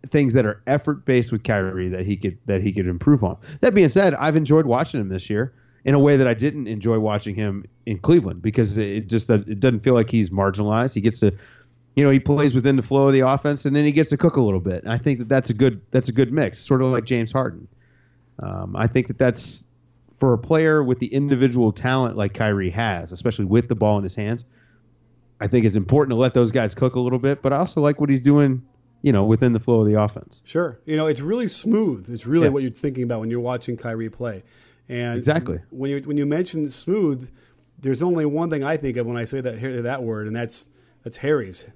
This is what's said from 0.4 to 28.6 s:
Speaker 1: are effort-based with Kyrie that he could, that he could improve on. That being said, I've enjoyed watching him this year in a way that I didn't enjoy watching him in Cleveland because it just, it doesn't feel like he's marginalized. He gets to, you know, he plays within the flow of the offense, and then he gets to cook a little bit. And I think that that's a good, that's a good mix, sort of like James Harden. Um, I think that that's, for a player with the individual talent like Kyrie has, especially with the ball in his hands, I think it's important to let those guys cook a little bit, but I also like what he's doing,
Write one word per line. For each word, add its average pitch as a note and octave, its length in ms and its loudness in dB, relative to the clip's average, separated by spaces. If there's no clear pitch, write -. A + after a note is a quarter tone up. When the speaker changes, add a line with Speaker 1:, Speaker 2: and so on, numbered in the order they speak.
Speaker 1:
are G#2+ 220 -4
effort-based C3+ 640 0
with G#2+ 120 -4
Kyrie F#2 460 -2
that F#2 160 -6
he G2 120 -2
could, G2 200 -6
that G2 140 0
he G2+ 120 -2
could F#2+ 140 -2
improve G#2+ 360 2
on. F2+ 140 -4
That A#3 140 4
being F3 140 6
said, F#3 240 4
I've D3+ 220 -2
enjoyed D#3 300 4
watching C3 340 0
him G2 100 -4
this F#2+ 200 -6
year A2 240 -2
in C3+ 80 4
a C#3+ 60 6
way C#3+ 180 6
that C3 100 4
I A#2 60 2
didn't C3+ 340 -2
enjoy A2 320 0
watching G#2 360 -2
him G2+ 300 -4
in G#2 140 -6
Cleveland G2 420 2
because G#2+ 360 0
it G#2 320 -4
just, A2 200 -2
it G#2 300 0
doesn't A#2 220 2
feel C3 120 4
like A2+ 160 2
he's G#2+ 200 0
marginalized. G#2 680 -2
He G#2 60 -2
gets A2 200 0
to, G2+ 120 4
you C#3 80 4
know, C#3+ 60 6
he C3+ 100 6
plays C#3+ 340 2
within C3 240 2
the B2 40 2
flow C#3 260 2
of C3+ 60 4
the C3+ 80 4
offense, C#3 440 0
and C#3+ 100 0
then D3 100 2
he D3 60 4
gets D3+ 180 2
to D3 80 0
cook D#3+ 200 2
a C3+ 40 2
little G2 200 2
bit. F2+ 220 -6
And A2 80 -6
I A#2 60 0
think A#2+ 220 0
that A2+ 100 -10
that's - 200 2
a A2+ 40 -2
good, A2 280 2
that's B2+ 180 2
a A2+ 40 -6
good B2 180 2
mix, C#3 280 -2
sort C3 220 0
of C3 100 2
like A#2 120 0
James A#2 280 -2
Harden. B2 360 -6
Um, F#2+ 340 -10
I A2 120 0
think B2 200 0
that - 100 -8
that's, - 480 -2
for C3 160 2
a A2+ 40 2
player D#3 460 2
with B2 160 0
the B2 80 -6
individual B2+ 640 2
talent B2+ 460 -2
like G2+ 160 -2
Kyrie G2 380 -2
has, F#2 420 -4
especially G#2+ 320 -4
with A#2 240 2
the A2+ 60 0
ball G#2+ 220 2
in G2+ 60 -2
his F#2 120 -8
hands, A2+ 280 -6
I G2 80 -6
think A2+ 180 4
it's G2+ 120 4
important C3 340 2
to A#2 60 0
let B2+ 160 2
those A#2+ 180 4
guys A#2 240 0
cook B2+ 200 0
a B2+ 40 0
little B2 200 0
bit, C3+ 220 -2
but C3+ 120 0
I C#3 40 0
also D#3 220 -2
like D3 220 2
what C#3+ 80 0
he's C3+ 100 4
doing, C3+ 420 4